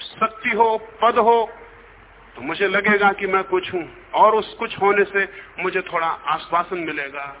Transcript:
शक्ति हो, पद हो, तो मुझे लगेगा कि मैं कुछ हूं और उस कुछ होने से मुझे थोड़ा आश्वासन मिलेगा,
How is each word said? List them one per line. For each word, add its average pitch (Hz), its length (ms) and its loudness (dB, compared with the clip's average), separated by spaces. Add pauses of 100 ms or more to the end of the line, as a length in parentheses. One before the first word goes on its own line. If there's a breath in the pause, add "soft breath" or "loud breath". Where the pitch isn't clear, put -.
शक्ति - 480 -4
हो, 220 280 2 (240)
पद 233 160 4
हो, 226 340 4 (840)
तो 120 60 -14
मुझे 160 260 -2
लगेगा 202 440 4
कि 196 160 -4
मैं 190 160 0
कुछ 185 300 -2
हूं 175 100 -4 (300)
और 208 220 6
उस - 180 -4
कुछ - 280 -8
होने 202 220 4
से 196 260 -2 (300 loud breath)
मुझे 185 220 -4
थोड़ा 165 260 -4
आश्वासन 165 680 -4
मिलेगा, 143 640 -8